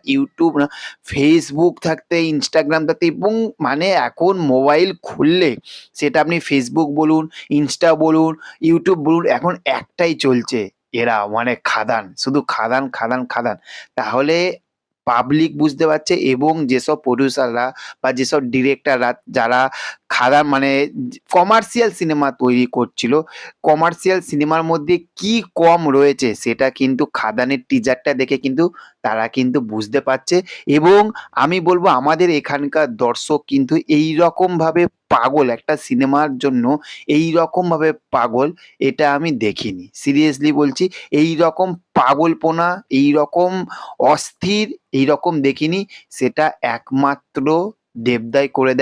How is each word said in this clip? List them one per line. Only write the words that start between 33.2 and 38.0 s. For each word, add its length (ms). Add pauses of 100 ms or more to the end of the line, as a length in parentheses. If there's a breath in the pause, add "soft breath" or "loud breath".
কিন্তু 240 (240)
এই 80 (160)
রকমভাবে 600 (320)
পাগল 320 (100)
একটা 180 (120)
সিনেমার 440 (120)
জন্য, 220 (520 loud breath)
এই 100 (120)
রকমভাবে 520 (240)